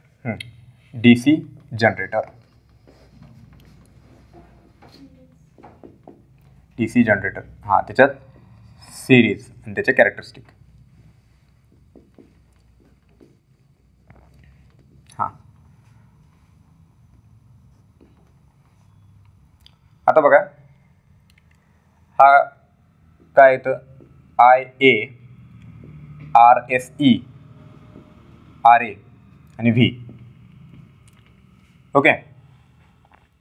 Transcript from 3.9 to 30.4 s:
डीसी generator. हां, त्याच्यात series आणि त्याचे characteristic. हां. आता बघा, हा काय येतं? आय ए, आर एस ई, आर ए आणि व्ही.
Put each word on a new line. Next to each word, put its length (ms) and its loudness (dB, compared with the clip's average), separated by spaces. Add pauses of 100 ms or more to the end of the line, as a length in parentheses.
डीसी 260 -2
generator. 380 -4 (240)
हां, 160 -2
त्याच्यात 280 0 (840)
series 580 0 (140)
आणि 100 -16
त्याचे 160 -4
characteristic. 520 -4 (4000)
हां. 100 -8 (4000)
आता 140 2
बघा, 180 2 (1800)
हा 240 4 (920)
काय 140 6
येतं? 260 -6 (600)
आय 240 2 (180)
ए, 120 4 (1400)
आर 240 4 (100)
एस 300 -8
ई, 180 0 (1500)
आर 180 4
ए 120 -10 (680)
आणि 120 -2
व्ही. 180 0 (2000)